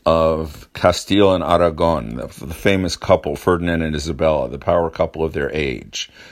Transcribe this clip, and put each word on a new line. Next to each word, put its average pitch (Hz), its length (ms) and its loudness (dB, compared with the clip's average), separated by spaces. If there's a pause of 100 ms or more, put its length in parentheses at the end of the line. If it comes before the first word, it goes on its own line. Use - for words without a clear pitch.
of 80 640 0
Castile 95 640 2
and 85 100 -2
Aragon, 80 720 0
the, 62 120 -8
the 76 260 -14
famous 95 420 0
couple, 78 400 0
Ferdinand 85 460 0
and 80 120 -2
Isabella, 76 540 0
the 69 120 -10
power 85 300 0
couple 82 360 -4
of 78 80 -4
their 71 180 -4
age. 67 580 -6 (220)